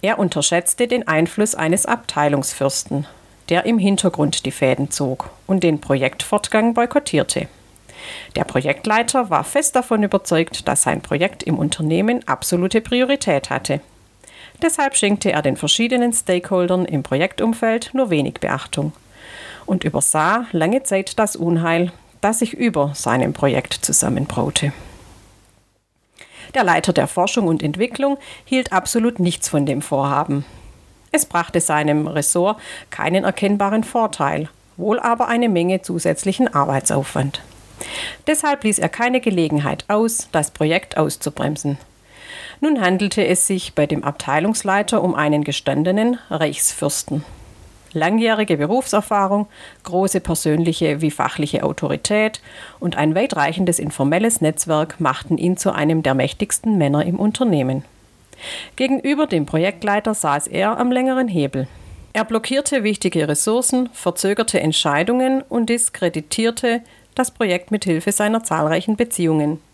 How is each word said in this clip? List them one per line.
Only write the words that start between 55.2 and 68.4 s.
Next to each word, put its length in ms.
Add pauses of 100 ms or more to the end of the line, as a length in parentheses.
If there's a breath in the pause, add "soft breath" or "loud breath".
ihn 180
zu 180
einem 300
der 100
mächtigsten 640
Männer 260
im 140
Unternehmen. 680 (920 loud breath)
Gegenüber 500
dem 180
Projektleiter 680
saß 320
er 320
am 140
längeren 340
Hebel. 400 (460 loud breath)
Er 120
blockierte 600
wichtige 420
Ressourcen, 640
verzögerte 680
Entscheidungen 880
und 200
diskreditierte 1120 (340 loud breath)
das 160
Projekt 400
mit 140
Hilfe 260
seiner 320